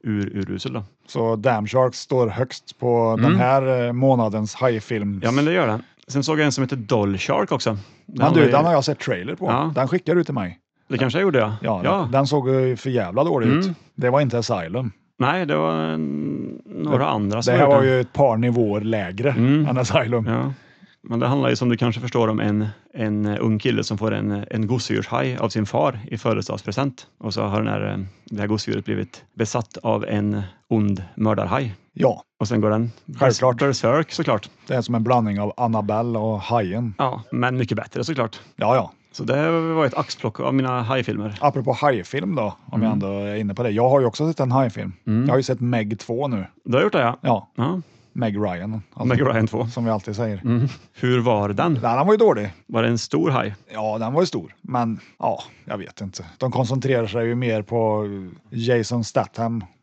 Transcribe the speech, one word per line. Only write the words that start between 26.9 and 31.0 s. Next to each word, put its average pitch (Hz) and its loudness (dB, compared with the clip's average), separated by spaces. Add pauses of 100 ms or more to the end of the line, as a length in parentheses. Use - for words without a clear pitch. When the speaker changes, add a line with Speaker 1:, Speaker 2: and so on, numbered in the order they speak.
Speaker 1:
Och 107 -6
så 110 -4
har 104 -2
den 110 -2
här, 104 -4
eh, 98 -6 (280)
det 104 -8
här 104 -2
gosedjuret 104 -2
blivit 101 -6 (100)
besatt 113 -4
av 110 0
en 104 -2 (280)
ond 101 2 (120)